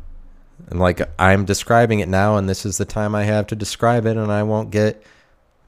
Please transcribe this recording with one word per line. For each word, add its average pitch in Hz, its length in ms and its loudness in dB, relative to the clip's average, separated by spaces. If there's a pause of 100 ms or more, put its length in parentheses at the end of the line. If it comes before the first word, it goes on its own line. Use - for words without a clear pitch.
(680)
and, 85 120 -6
like, 90 220 2 (160)
I'm 95 280 4
describing 110 540 2
it 90 100 -2
now, 101 280 2
and 98 120 0
this - 160 -4
is 98 120 -4
the 101 80 -2
time 104 300 -4
I 104 80 -2
have 107 240 0
to - 80 -6
describe 117 500 0
it, 113 120 0
and 107 140 -2
I 104 120 0
won't 107 280 -2
get, 107 300 0 (680)